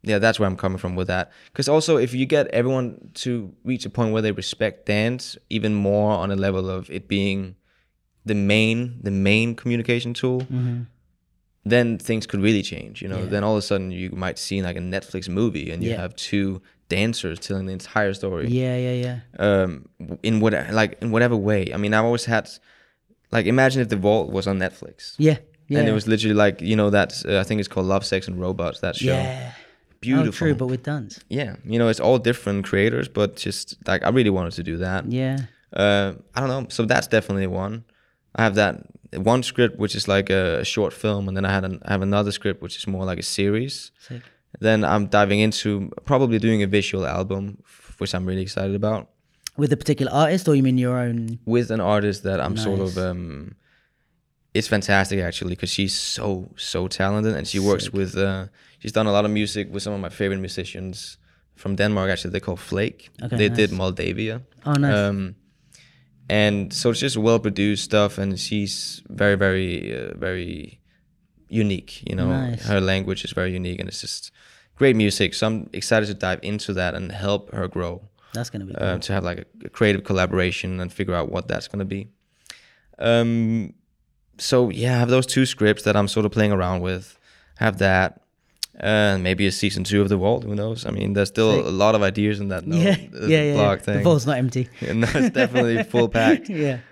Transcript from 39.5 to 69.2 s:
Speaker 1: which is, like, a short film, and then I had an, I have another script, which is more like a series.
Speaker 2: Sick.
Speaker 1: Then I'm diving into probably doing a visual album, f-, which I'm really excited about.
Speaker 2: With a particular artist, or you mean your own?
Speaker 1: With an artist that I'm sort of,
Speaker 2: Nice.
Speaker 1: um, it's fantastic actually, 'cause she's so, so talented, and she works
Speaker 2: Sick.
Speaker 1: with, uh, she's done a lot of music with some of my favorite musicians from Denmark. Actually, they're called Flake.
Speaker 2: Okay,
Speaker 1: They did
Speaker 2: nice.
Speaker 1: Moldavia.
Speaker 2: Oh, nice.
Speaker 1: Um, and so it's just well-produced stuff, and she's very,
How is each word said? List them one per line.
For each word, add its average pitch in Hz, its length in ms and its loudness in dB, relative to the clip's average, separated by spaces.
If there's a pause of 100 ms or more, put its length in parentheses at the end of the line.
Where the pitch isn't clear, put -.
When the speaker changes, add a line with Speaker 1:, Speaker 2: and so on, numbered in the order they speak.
Speaker 1:
which 101 160 -2
is, 98 120 -4
like, 98 220 2
a 92 340 2
short 101 300 -2
film, 101 340 -2
and 95 80 -4
then 98 100 -2
I 95 60 0
had 95 140 0
an, 92 180 -6
I - 80 -6
have 95 120 0
another 101 280 2
script, 98 300 -4
which - 160 -12
is - 100 -10
more 95 160 -4
like 92 160 -4
a - 40 -8
series. 110 760 -2
Speaker 2:
Sick. 120 220 -16 (380)
Speaker 1:
Then 110 260 4
I'm 98 220 2
diving 104 320 4
into 104 500 0 (160)
probably 131 340 2
doing 110 220 2
a 101 60 2
visual 95 380 0
album, 98 600 -4
f-, - 340 -20
which 98 140 -4
I'm 92 120 -2
really 92 180 -2
excited 98 320 -4
about. 107 340 -4 (480)
Speaker 2:
With 143 160 2
a 147 40 -2
particular 143 340 -2
artist, 160 360 2
or 156 80 4
you 139 80 4
mean 127 140 4
your 123 220 0
own? 117 460 -4
Speaker 1:
With 117 260 2
an 110 100 -2
artist 104 420 2
that 95 160 0
I'm 82 180 -2
sort 101 220 0
of, 92 160 -2
Speaker 2:
Nice. 92 100 -2
Speaker 1:
um, 87 500 -8 (1000)
it's 110 140 0
fantastic 98 520 2
actually, 90 360 -4
'cause 90 140 -6
she's 98 240 -2
so, - 600 -6
so 90 320 -4
talented, 104 480 0
and 71 120 -6
she 98 120 -4
works 98 260 2
Speaker 2:
Sick. - 80 -10
Speaker 1:
with, 95 240 -2
uh, 95 280 -2 (340)
she's 107 120 -10
done 110 160 2
a 104 40 2
lot 104 140 4
of 104 60 0
music 104 400 -2
with 101 120 -8
some 104 100 -6
of 98 60 -6
my 90 100 -8
favorite 98 300 -2
musicians 92 800 -10 (380)
from 98 200 -4
Denmark. 98 340 2
Actually, 90 220 -4
they're 95 80 -4
called 90 200 -6
Flake. - 500 -4 (120)
Speaker 2:
Okay, 120 160 -6
Speaker 1:
They 107 120 4
did 107 220 2
Speaker 2:
nice. 92 60 -6
Speaker 1:
Moldavia. 95 640 -4 (240)
Speaker 2:
Oh, 147 80 0
nice. 143 220 2
Speaker 1:
Um, 98 400 0 (960)
and 104 440 2
so - 160 0
it's 113 100 0
just 127 180 -2
well-produced 104 640 2
stuff, 104 340 2
and 98 220 -2
she's - 720 -6
very, 101 260 4